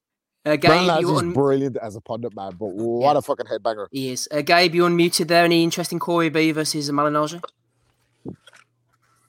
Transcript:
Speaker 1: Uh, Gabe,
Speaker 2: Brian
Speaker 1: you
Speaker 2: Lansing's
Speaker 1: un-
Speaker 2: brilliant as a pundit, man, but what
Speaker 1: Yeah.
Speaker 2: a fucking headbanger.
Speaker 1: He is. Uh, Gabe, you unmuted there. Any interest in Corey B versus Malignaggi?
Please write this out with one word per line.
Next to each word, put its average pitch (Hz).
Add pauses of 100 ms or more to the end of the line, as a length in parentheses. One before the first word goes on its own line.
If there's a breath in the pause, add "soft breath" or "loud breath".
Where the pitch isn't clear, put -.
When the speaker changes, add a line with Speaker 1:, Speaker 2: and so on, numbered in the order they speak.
(460)
Speaker 1:
Uh, 151
Gabe, 143
Speaker 2:
Brian 170
Speaker 1:
you 185
Speaker 2:
Lansing's 165
Speaker 1:
un- 170
Speaker 2:
brilliant 139
as 107
a 113
pundit, 117
man, 98
but 104
what 117
Speaker 1:
Yeah. 143
Speaker 2:
a -
fucking 120
headbanger. 107
Speaker 1:
He 131
is. 123
Uh, 147
Gabe, 175
you 175
unmuted 175
there. 170
Any 170
interest 170
in 175
Corey 170
B 160
versus 147
Malignaggi? 151 (1900)